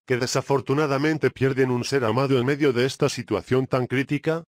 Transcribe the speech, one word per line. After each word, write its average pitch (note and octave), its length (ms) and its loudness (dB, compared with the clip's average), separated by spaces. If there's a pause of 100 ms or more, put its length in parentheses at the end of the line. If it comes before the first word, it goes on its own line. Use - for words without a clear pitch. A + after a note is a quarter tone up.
que B2+ 100 0
desafortunadamente C#3 1120 0
pierden C3 400 0
un B2 140 0
ser C3+ 200 0
amado B2+ 360 2
en A#2+ 60 0
medio C#3 280 2
de A#2+ 120 0
esta C#3 220 0
situación B2+ 600 -2
tan B2+ 180 -2
crítica", D3 680 -2